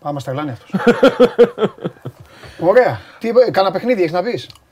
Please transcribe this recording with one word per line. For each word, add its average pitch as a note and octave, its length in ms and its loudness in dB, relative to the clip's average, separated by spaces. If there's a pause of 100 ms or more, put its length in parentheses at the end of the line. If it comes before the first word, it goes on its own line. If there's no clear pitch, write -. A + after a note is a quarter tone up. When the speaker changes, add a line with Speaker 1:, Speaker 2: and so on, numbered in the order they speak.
Speaker 1:
Πάμε D3 180 -8
στα C3+ 120 -10
γλάνια C#3 200 -8
αυτός. - 280 -8
Speaker 2:
<laughs> - 1900 0
Speaker 1:
Ωραία. G3 300 2 (180)
Τι, A3+ 100 -6
ε, A#3 220 2
κάνα F#3+ 200 0
παιχνίδι G3 300 -2
έχεις D#3+ 120 0
να F3+ 100 -2
πεις; G#3 260 -8 (220)